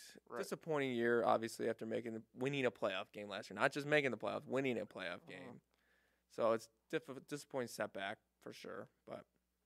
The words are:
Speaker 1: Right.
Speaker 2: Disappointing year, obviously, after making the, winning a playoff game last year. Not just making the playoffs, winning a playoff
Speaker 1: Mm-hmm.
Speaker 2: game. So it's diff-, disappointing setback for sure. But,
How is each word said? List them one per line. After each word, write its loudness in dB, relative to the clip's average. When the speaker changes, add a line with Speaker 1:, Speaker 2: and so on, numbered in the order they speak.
Speaker 1:
Right. -6
Speaker 2:
Disappointing 0
year, 6
obviously, 4
after -2
making -2
the, -8
winning 2
a 4
playoff -2
game -10
last -8
year. -8
Not 4
just -4
making 4
the 0
playoffs, -2
winning 2
a -4
playoff -6
Speaker 1:
Mm-hmm. -18
Speaker 2:
game. -14
So 4
it's -2
diff-, -2
disappointing -6
setback -4
for -12
sure. -12
But, -12